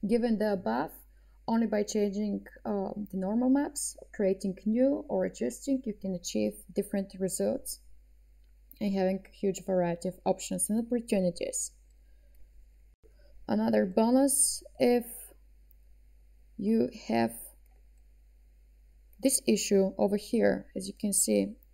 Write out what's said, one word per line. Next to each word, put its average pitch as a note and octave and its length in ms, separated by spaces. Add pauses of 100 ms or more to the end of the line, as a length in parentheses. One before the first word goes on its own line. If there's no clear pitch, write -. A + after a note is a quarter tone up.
Given A3+ 320
the G#3 160
above, A3+ 380 (560)
only A3+ 200
by G#3+ 160
changing, G3+ 640 (200)
um, G3+ 460
the F#3+ 60
normal A3 320
maps, C#4+ 460 (180)
creating F#3+ 520
new C4+ 420
or F#3 180
adjusting, B3 600
you G#3+ 80
can F#3+ 220
achieve G#3 380 (200)
different G3 440
results G3 640 (1000)
and G3+ 120
having F#3+ 320
a - 60
huge F#3+ 340
variety F3 440
of F3+ 160
options F#3+ 440
and A3+ 160
opportunities. A3+ 840 (1800)
Another G#3+ 380
bonus, A#3+ 760 (160)
if A#3+ 260 (1500)
you A3+ 320 (180)
have A3+ 260 (1900)
this - 260
issue G3 500
over G#3 200
here, G3+ 480 (100)
as F#3+ 120
you G3 120
can G3+ 140
see G#3 400 (200)